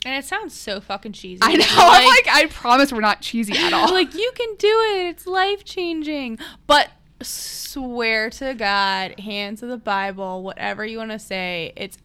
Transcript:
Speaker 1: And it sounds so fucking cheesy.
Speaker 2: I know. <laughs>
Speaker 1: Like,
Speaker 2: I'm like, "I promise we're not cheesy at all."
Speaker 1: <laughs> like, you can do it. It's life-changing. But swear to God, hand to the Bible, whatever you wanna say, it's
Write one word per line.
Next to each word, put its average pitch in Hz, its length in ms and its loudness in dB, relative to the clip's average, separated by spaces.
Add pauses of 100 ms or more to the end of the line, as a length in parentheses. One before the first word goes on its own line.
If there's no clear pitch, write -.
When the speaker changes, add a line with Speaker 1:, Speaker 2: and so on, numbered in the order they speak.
Speaker 1:
And 254 100 -6
it 269 80 -6
sounds 370 300 -8
so 202 260 -10
fucking 202 320 -10
cheesy. 185 300 -12
Speaker 2:
I 262 140 4
know. 339 100 4
<laughs> - 100 2
Speaker 1:
Like, 381 280 10
Speaker 2:
I'm - 40 8
like, 508 220 6
"I 302 220 6
promise 262 420 2
we're 220 80 -4
not 208 200 2
cheesy 226 360 -6
at 339 160 0
all." 320 180 2
Speaker 1:
<laughs> - 0 -
like, 370 220 0
you 440 220 -4
can 453 220 -6
do 403 100 2 (260)
it. 359 140 -2
It's 330 200 -12
life-changing. 339 1120 -4 (300)
But 294 240 4 (300)
swear 233 1080 -6
to 262 240 -8
God, 196 640 -2
hand 202 380 -8
to 240 80 -14
the 247 120 -8
Bible, 196 680 -6
whatever 202 420 -8
you 226 140 -10
wanna 220 200 -10
say, 180 560 -8
it's 196 300 -12